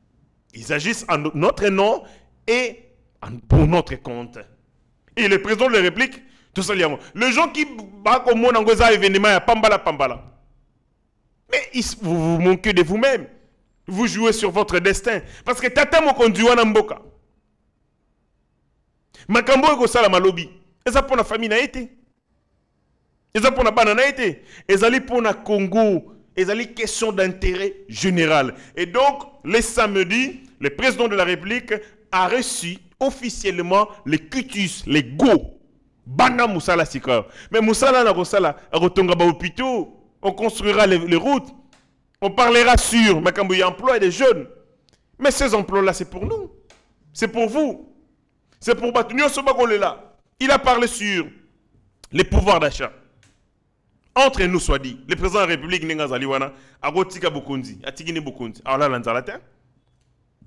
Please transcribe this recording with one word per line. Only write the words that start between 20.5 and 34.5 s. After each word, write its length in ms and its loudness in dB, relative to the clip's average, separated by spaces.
Eza 200 0
pona 200 0
famille 260 -6
na 100 2
ete. 300 -6
Eza 160 2
pona 180 2
bana 240 2
na 140 2
ete. 340 -4
Ezali 320 4
pona 360 -2
Congo. 800 0
Ezali 380 -2
question 380 -4
d'intérêt 640 -2
général. 640 0
Et 100 -4
donc, 380 0
le 180 0
samedi, 800 -2
le 100 -2
président 380 -2
de 80 -2
la 80 2
République 500 -4
a 160 0
reçu 500 -4
officiellement 920 -2
les 140 -2
cutus, 640 -8